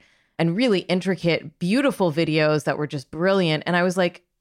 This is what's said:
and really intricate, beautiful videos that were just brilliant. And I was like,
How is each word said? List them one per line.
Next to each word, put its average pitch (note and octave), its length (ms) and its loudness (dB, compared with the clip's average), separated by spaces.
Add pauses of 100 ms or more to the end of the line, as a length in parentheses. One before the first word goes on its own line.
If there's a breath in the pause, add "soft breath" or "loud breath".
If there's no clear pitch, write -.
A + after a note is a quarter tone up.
(400 soft breath)
and E3 180 0
really A3 240 2
intricate, E3+ 760 -2
beautiful G3+ 520 0
videos D#3 540 0
that C#3+ 140 -2
were D3 80 -4
just C3+ 240 -10
brilliant. E3+ 560 0
And F3 100 0
I F3 60 2
was F3+ 160 0
like, F3+ 240 -2 (180)